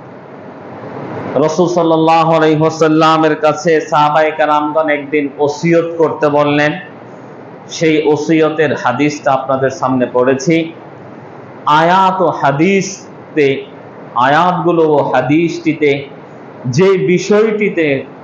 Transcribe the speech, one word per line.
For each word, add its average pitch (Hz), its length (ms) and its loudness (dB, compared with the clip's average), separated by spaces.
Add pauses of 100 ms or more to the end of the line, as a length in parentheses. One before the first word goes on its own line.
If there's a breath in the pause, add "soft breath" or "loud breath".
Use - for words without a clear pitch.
(1300)
রাসূল 160 340 0
সাল্লাল্লাহু 165 640 2
আলাইহি 156 280 2
ওয়াসাল্লামের 160 760 2
কাছে 151 440 2
সাহাবায়ে 151 500 2
কেরামগণ 151 580 0
একদিন 143 400 -2 (100)
ওসিয়ত 165 600 0
করতে 151 300 0
বললেন, 147 440 2 (960)
সেই 160 380 0
ওসিয়তের 156 680 2
হাদিসটা 139 560 0
আপনাদের 131 380 0
সামনে 127 420 -2
পড়েছি। 135 600 0 (920)
আয়াত 180 560 4
ও 165 60 2
হাদিসতে, 147 1400 0 (500)
আয়াতগুলো 165 760 2
ও 135 240 2
হাদিসটিতে 143 960 0 (580)
যে 185 320 4
বিষয়টিতে 180 1080 0 (200)